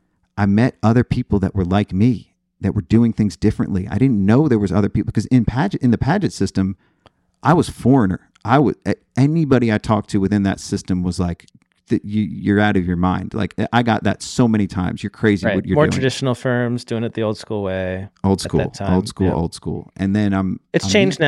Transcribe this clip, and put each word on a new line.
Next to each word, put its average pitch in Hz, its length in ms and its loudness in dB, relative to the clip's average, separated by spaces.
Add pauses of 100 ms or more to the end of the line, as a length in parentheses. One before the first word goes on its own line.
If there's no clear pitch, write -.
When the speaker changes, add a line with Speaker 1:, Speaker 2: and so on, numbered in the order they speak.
(380)
Speaker 1:
I 104 80 2
met 104 360 2
other 113 220 4
people - 360 -2
that 95 140 -2
were 98 100 0
like 95 280 0
me, 107 420 0 (260)
that 98 140 -2
were 107 60 -2
doing 113 320 4
things 104 240 -2
differently. 101 520 -2
I 85 100 -4
didn't 117 260 2
know 127 240 4
there 117 100 4
was 101 140 0
other 101 160 2
people, 107 240 -4
'cause 104 140 -2
in 127 180 4
Paget, 143 380 -2
in 127 80 2
the 107 80 2
Paget 165 340 0
system, 95 440 -2 (680)
I 127 100 4
was 165 160 2
foreigner. 117 640 0 (140)
I 123 140 2
was, 123 180 2 (100)
a-, 98 80 0 (220)
anybody 135 560 2
I 107 60 2
talked 107 320 -2
to 104 100 0
within 98 240 0
that 95 160 -2
system 92 420 -4
was 90 180 -4
like, 87 260 -6 (420)
"Th-, 110 160 0
you, 107 180 -4
you're 98 380 0
out 104 160 2
of 90 100 0
your 90 100 0
mind." 92 380 -2
Like, 95 200 -4 (180)
I 120 100 2
got 113 220 -2
that 98 180 -4
so - 240 0
many 107 200 2
times. 90 360 -6
"You're 101 80 -8
crazy 101 360 0
Speaker 2:
Right. 104 100 0
Speaker 1:
what 95 100 -4
you're 92 80 -2
Speaker 2:
More 151 120 4
Speaker 1:
doing." - 60 -2
Speaker 2:
traditional 131 420 -2
firms 120 500 -4
doing 113 200 -6
it 113 100 -8
the 113 80 -4
old 107 160 -2
school 107 260 -8
way 95 440 -4 (160)
Speaker 1:
Old 98 140 2
Speaker 2:
at - 40 -10
Speaker 1:
school, - 180 -2
Speaker 2:
that 90 140 -4
time. 98 200 -4
Speaker 1:
old 92 140 0
school, - 200 -2
Speaker 2:
Yeah. - 60 0
Speaker 1:
old 82 200 -4
school. - 420 -10
And 98 180 -2
then 104 180 0
I'm, 95 280 -2 (120)
Speaker 2:
It's - 120 -2
Speaker 1:
I'm 101 60 -4
Speaker 2:
changed 190 280 2
Speaker 1:
meeting 156 100 2